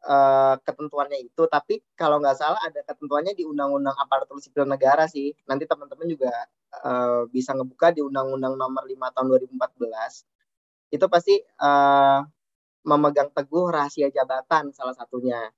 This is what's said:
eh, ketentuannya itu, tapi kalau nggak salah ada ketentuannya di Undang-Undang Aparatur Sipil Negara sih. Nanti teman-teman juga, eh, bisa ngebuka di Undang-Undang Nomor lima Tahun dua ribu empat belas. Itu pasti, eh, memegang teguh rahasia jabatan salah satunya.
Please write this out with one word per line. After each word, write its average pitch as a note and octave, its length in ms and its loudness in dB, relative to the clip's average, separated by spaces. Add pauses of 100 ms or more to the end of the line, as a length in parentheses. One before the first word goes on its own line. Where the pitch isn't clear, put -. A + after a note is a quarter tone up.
eh, C3+ 560 4
ketentuannya C#3+ 560 -6
itu, D3 320 -2
tapi G3+ 320 -2 (160)
kalau D3+ 240 0
nggak C#3 160 0
salah D#3+ 240 -2
ada D#3 240 -8
ketentuannya D3+ 480 -4
di F#3 80 -8
Undang-Undang C#3 560 -2
Aparatur C#3 400 -4
Sipil C#3 320 -4
Negara C#3 400 2
sih. C#3+ 240 -6 (160)
Nanti C#3+ 160 -4
teman-teman D3 400 -6
juga, C#3+ 240 -2 (560)
eh, B2 480 0
bisa C3 240 -4
ngebuka C3 320 2
di D3+ 160 -2
Undang-Undang C3+ 480 -4
Nomor C3 320 -4
lima C3 240 -8
Tahun C3 160 -2
dua C3 160 4
ribu B2+ 160 -10
empat B2+ 240 -4
belas. A2+ 480 -8 (640)
Itu D3 160 2
pasti, F#3+ 320 4
eh, C#3 760 4 (680)
memegang D3 480 2
teguh D#3+ 400 -2
rahasia C#3+ 400 -2
jabatan C3+ 640 -2
salah C3 160 -8
satunya. B2 640 -6